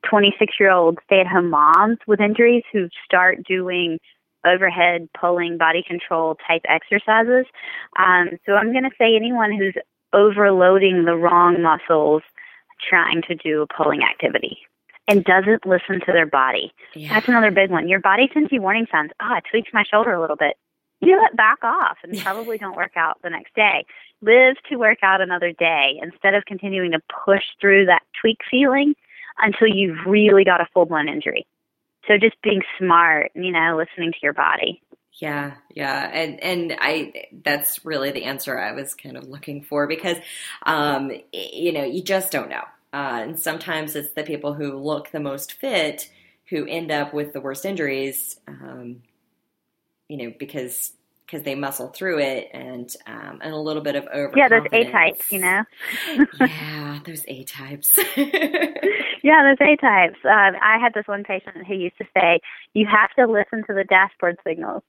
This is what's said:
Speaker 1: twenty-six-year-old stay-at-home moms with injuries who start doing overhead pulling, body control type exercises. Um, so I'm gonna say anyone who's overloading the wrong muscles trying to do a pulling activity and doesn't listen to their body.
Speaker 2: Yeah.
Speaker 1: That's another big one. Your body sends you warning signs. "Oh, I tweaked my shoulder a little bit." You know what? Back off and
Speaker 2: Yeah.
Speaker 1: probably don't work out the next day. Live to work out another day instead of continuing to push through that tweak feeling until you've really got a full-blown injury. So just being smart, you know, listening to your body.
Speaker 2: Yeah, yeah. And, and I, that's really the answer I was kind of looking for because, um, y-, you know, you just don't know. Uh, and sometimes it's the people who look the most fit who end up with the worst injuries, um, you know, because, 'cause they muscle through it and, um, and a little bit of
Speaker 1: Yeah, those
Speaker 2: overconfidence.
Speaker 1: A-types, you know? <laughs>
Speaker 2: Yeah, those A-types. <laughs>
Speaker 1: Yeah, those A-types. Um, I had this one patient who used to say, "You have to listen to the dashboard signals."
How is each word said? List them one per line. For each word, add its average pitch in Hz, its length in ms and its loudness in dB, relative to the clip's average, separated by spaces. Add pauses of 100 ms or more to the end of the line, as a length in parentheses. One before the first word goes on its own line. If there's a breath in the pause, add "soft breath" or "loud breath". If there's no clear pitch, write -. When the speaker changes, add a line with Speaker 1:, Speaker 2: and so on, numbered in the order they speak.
Speaker 1:
twenty-six-year-old 196 1000 2
stay-at-home 185 460 2
moms 165 540 4
with 208 160 2
injuries 233 520 4
who 185 160 -2 (160)
start 180 420 2
doing 180 540 -4 (440 soft breath)
overhead 175 640 2 (100)
pulling, 175 380 0
body 165 300 2
control 165 500 -4 (120)
type 165 200 0
exercises. 226 800 2 (500 loud breath)
Um, 180 340 4 (140)
so 202 100 2
I'm 220 180 2
gonna 262 260 0
say 226 160 4
anyone 220 380 0
who's 196 240 -2 (360)
overloading 196 920 6
the 170 120 2
wrong 175 460 6
muscles 156 600 2 (640 loud breath)
trying 170 400 0
to 170 80 -6
do 151 260 -2
a 147 60 -2
pulling 147 340 -2
activity - 560 -4 (480 soft breath)
and 202 160 4
doesn't 190 420 2
listen 185 420 -2
to 180 60 0
their 165 140 4
body. 131 460 0 (240 loud breath)
Speaker 2:
Yeah. 151 180 -14
Speaker 1:
That's 220 140 0
another 226 240 4
big 190 180 2
one. 165 180 -2
Your 190 120 0
body 208 340 2
sends 302 160 0
you 254 120 -2
warning 214 280 -2
signs. 151 220 -2 (100)
"Oh, 214 40 -6
I 226 220 -2
tweaked 220 240 -4
my 214 160 2
shoulder 214 240 2
a 170 80 -2
little 151 160 -4
bit." 147 200 -2 (460)
You 359 100 8
know 403 100 6
what? 415 120 2
Back 226 300 2
off 302 380 -2
and 175 120 -14
Speaker 2:
Yeah. 190 80 -8
Speaker 1:
probably 220 360 -6
don't 196 180 -12
work 175 180 -6
out 165 280 -2
the 175 80 -8
next - 240 -14
day. 202 320 0 (340 loud breath)
Live 254 360 4 (120)
to 285 80 -6
work 226 260 0
out 190 200 2
another 175 280 -4
day 151 520 -2
instead 196 320 -2
of 202 100 0
continuing 190 460 -6
to 160 100 -2 (240)
push 196 180 2 (160)
through 196 280 4
that 175 160 4 (180)
tweak 226 200 0 (100)
feeling 277 440 2 (440 loud breath)
until 220 300 2
you've 190 360 -2
really 196 400 6
got 180 160 4
a 170 140 -2
full-blown 160 340 0
injury. - 380 -6 (600)
So 208 120 4
just 220 240 2
being 208 180 0 (160)
smart, 170 580 2
you 185 160 -6
know, 165 280 0
listening 165 340 -6
to - 100 -10
your 143 120 -2
body. - 480 -2 (320)
Speaker 2:
Yeah, 143 400 -10 (200)
yeah. 139 380 -6
And, 160 280 -8
and 175 380 -6
I, 151 540 -6
that's - 500 -6
really 143 280 -6
the 135 140 -10
answer 135 340 -8
I 104 140 -8
was 135 220 -12
kind 127 220 -20
of 131 100 -20
looking 143 360 -16
for 147 240 -4
because, 170 320 -6 (460 loud breath)
um, 147 440 -2
y-, - 140 -12 (100)
you 160 400 -6
know, 147 120 -6
you 175 180 -6
just 190 280 -4
don't 139 200 -6
know. 65 140 -10 (280)
Uh, 135 300 -8
and 156 180 -12
sometimes 156 560 -8
it's 143 160 -10
the 156 100 -8
people 147 300 -8
who 143 240 -8
look 143 360 -8
the 156 80 -10
most 139 340 -10
fit 165 560 -6 (400 soft breath)
who 151 160 -6
end 165 240 -10
up 147 240 -4
with 147 180 -6
the 143 80 -12
worst 135 240 -12
injuries, 139 840 -6
um, 127 540 -18 (1080)
you 151 80 -14
know, 120 240 -12
because, 131 520 -12 (360)
'cause 147 160 -14
they 135 100 -8
muscle 135 320 -10
through 180 320 -6
it 131 340 -4
and, 127 400 -16 (140)
um, 110 380 -16
and 156 100 -10
a - 20 -8
little 151 240 -6
bit 147 140 -6
of 139 80 -4 (320)
Speaker 1:
Yeah, 269 140 4
those 226 180 4
Speaker 2:
overconfidence. 226 220 0
Speaker 1:
A-types, - 440 -2
you 196 60 -6
know? 185 240 -2 (460 loud breath)
<laughs> 294 180 0 (140)
Speaker 2:
Yeah, 151 680 -4
those 160 220 -14
A-types. 135 680 -6 (200)
<laughs> - 0 - (1080 loud breath)
Speaker 1:
Yeah, 302 200 8 (120)
those 262 140 -2
A-types. 214 560 4
Um, 202 380 4
I 220 180 4
had 233 140 0
this 208 120 -6
one 202 180 -8
patient 185 420 -10
who 196 80 -8
used 180 240 -8
to 208 80 -14 (100)
say, 170 240 4 (320 loud breath)
"You 214 140 2
have 208 320 4
to 240 120 4
listen 214 360 -2
to 202 80 -8
the 196 100 -2
dashboard 190 600 0
signals." 170 420 -6